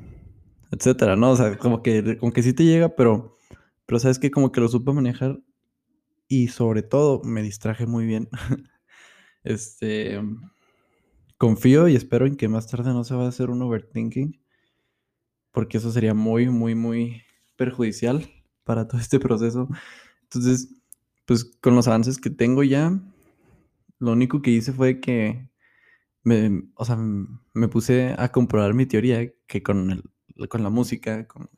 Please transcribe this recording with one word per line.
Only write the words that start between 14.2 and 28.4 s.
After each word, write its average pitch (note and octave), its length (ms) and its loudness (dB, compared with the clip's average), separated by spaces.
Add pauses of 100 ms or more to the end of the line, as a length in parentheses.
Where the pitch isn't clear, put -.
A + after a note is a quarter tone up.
porque A#2 260 -2
eso A2+ 120 -4
sería A2+ 220 0
muy, A2+ 380 0
muy, A2+ 240 -2
muy A#2 480 -4 (340)
perjudicial B2 760 -4 (320)
para A2+ 240 -2
todo A#2+ 140 -4
este C3 180 2
proceso. A#2+ 480 -2 (580)
Entonces, B2+ 440 0 (560)
pues, A#2+ 220 0
con - 280 2
los A#2+ 140 4
avances A#2 300 0
que - 100 -6
tengo B2+ 340 0
ya, C#3+ 300 2 (1080)
lo A#2+ 140 0
único B2+ 300 0
que C3 80 2
hice A#2 240 0
fue C3 260 0
que A#2+ 480 -4 (760)
me, A2 400 2 (100)
o A2+ 100 -10
sea, A#2 140 -2
me A2+ 680 -4
puse B2+ 500 0
a A#2+ 120 -2
comprobar G#2+ 440 2